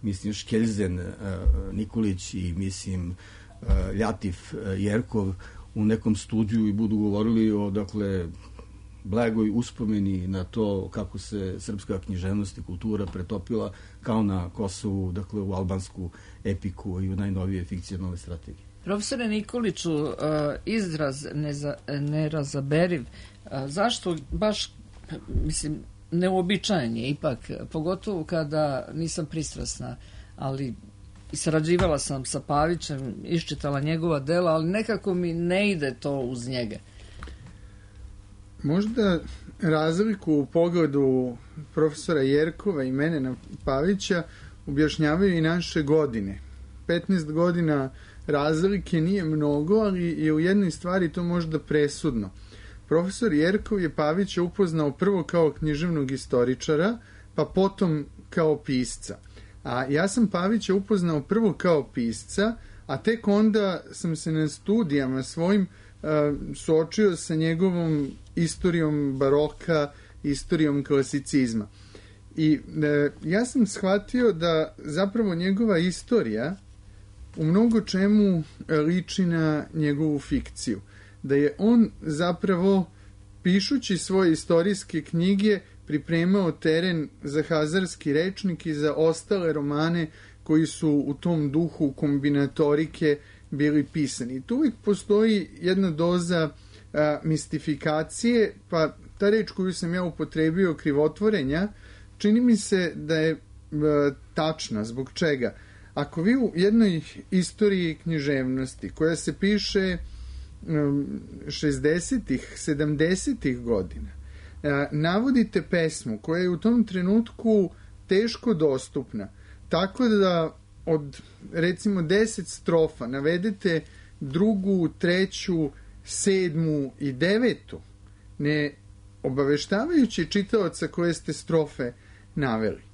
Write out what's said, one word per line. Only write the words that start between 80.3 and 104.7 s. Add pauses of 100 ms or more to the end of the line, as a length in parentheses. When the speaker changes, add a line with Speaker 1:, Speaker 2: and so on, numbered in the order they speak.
Speaker 3:
Da
je
on (120)
zapravo, (520)
pišući
svoje
istorijske
knjige, (260)
pripremao
teren (140)
za
hazarski
rečnik
i
za
ostale
romane (320)
koji
su (160)
u
tom
duhu
kombinatorike (320)
bili
pisani.
Tu
uvijek (100)
postoji (120)
jedna
doza, (420)
a,
mistifikacije, (140)
pa (220)
ta
reč
koju
sam
ja
upotrebio,
krivotvorenja, (500)
čini
mi
se
da
je, (360)
a, (240)
tačna.